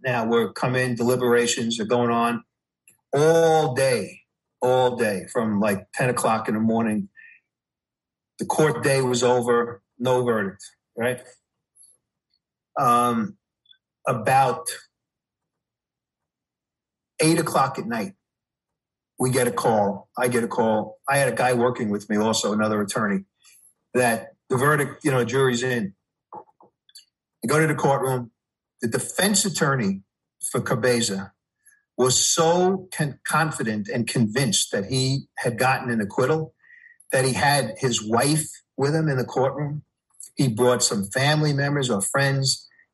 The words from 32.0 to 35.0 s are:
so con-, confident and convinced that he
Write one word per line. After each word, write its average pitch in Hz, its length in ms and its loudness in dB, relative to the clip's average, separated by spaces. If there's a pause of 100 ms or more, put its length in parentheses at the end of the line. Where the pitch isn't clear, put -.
so 180 720 2
con-, 147 340 -4
confident 127 600 -2
and 117 180 -4
convinced 113 640 0
that 101 140 -2
he 131 420 -2 (100)